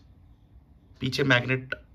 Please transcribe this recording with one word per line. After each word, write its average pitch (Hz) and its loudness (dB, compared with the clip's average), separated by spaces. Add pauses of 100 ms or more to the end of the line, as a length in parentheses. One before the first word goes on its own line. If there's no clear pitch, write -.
(1000)
पीछे 131 -2
मैग्नेट 131 2 (200)